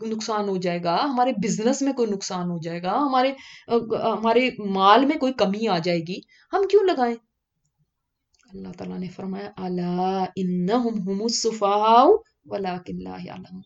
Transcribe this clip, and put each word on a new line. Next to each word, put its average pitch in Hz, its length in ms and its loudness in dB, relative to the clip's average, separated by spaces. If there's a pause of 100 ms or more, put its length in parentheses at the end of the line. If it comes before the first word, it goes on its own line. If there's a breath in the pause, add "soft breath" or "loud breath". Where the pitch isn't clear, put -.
नुकसान 220 440 -4
हो 190 100 -2
जाएगा, 175 380 -2
हमारे 247 360 0
business 220 500 -2
में 269 120 0
कोई 240 120 0
नुकसान 190 420 -6
हो 170 100 -4
जाएगा, 170 340 -6
हमारे, 269 440 0 (320 loud breath)
अ, 240 60 0 (200)
हमारे 226 640 0
माल 202 440 6
में 311 140 0
कोई 262 140 0
कमी 208 340 0
आ 185 120 0
जाएगी, 175 440 -4 (300 soft breath)
हम 392 140 0
क्यों 392 180 6
लगाएं? 254 320 0 (1400)
अल्लाह 190 180 -14
ताला 185 260 -10
ने 185 100 -6
फरमाया, 190 400 -10 (100)
"अला 180 800 -2
इन्नहुम 196 600 0
हुमुस 196 440 -4
सुफाहाउ 220 760 6 (280)
वलाकिन 185 540 -8
ला - 200 -10
यालमून।" 185 460 -14